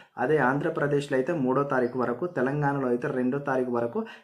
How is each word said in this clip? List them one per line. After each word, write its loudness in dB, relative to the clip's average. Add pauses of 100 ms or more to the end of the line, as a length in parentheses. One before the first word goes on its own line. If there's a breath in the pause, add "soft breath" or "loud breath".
(180 loud breath)
అదే 2
ఆంధ్రప్రదేశ్లో 0
అయితే 0
మూడో 2
తారీఖు 0
వరకు, -2
తెలంగాణలో 0
అయితే 0
రెండో 0
తారీఖు -2
వరకు -2 (180 loud breath)